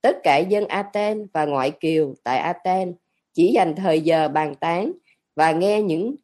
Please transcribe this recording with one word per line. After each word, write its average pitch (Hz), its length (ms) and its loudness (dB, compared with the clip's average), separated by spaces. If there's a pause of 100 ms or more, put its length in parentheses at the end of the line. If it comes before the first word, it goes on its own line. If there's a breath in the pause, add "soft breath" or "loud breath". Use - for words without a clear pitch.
Tất 269 220 2
cả 143 140 4
dân 196 300 0
Athens 208 640 -4
và 151 120 0
ngoại 139 260 -2
kiều 156 420 0 (100)
tại 127 140 -2
Athens 180 580 -4 (380)
chỉ 175 180 4
dành 180 240 2
thời 165 260 0
giờ 160 260 2
bàn 147 280 -2
tán 175 360 -4 (440 soft breath)
và 160 160 2
nghe 196 300 0
những 202 420 -2